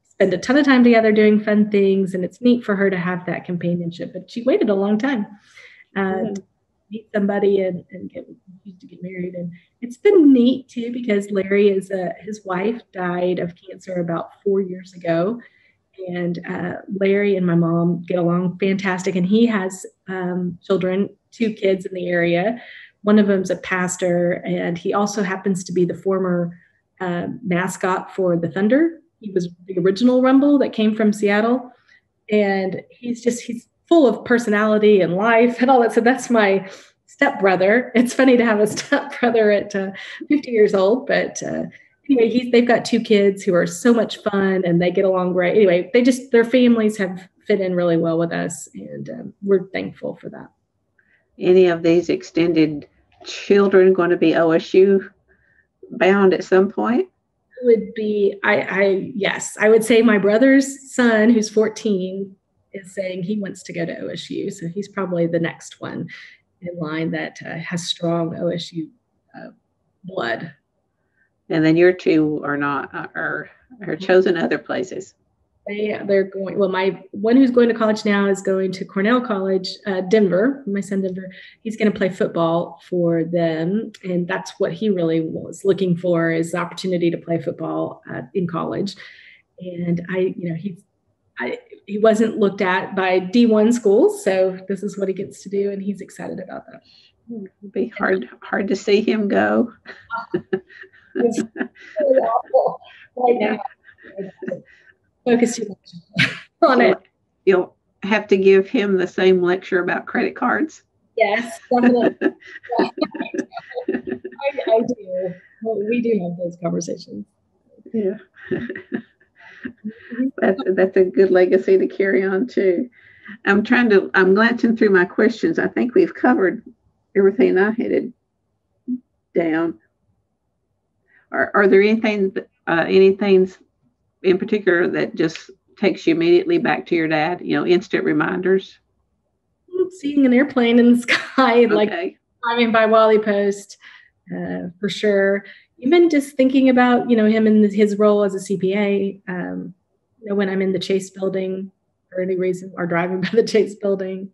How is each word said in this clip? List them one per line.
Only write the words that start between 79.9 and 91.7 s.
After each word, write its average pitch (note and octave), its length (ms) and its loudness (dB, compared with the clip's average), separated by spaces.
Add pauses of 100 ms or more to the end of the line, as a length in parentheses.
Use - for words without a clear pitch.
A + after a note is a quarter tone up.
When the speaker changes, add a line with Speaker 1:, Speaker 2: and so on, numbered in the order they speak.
Speaker 1:
Denver, G3+ 640 2
my G3 140 -4
son F#3+ 220 -4
Denver. F#3 260 -8 (340)
He's A3 140 -8
gonna G#3+ 140 2
play C#4 180 -2
football E3+ 800 -2
for E3+ 340 0
them. E3+ 680 -2 (100)
And F3 240 -4
that's F#3 320 -8
what F#3 140 -2
he G#3+ 160 -4
really E3 320 0
was - 460 -8
looking F#3 280 0
for, E3+ 360 0
is E3 220 -4
the F3 60 -4
opportunity E3+ 520 -4
to E3+ 80 -6
play E3+ 220 -4
football, D#3+ 720 -8
uh, - 120 -10 (100)
in F3+ 140 -4
college. F3 500 -6 (640)
And F3 500 -6
I, F#3 280 -2
you F3 100 -10
know, D#3+ 60 -8
he, F3 240 -10 (600)
I, B3 200 -8 (280)